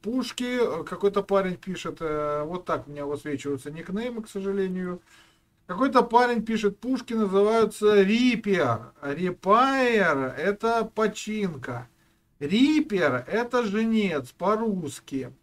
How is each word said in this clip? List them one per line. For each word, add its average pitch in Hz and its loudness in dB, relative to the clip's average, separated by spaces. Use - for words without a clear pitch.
Пушки, 247 -4
э, 160 0
какой-то 196 0
парень 190 0
пишет, 170 -8
э, 151 -2
вот 180 -8
так 143 -4
у 143 -14
меня 143 -8
высвечиваются 143 -6
никнеймы, 208 -6
к - -20
сожалению. 190 -4
Какой-то 247 2
парень 240 2
пишет, 208 -2
пушки 254 -4
называются 208 4
Рипер. 202 2
Репайр — 185 2
это 214 0
починка. 196 -4
Рипер — 185 2
это 240 0
жнец 208 0
по-русски. 175 -4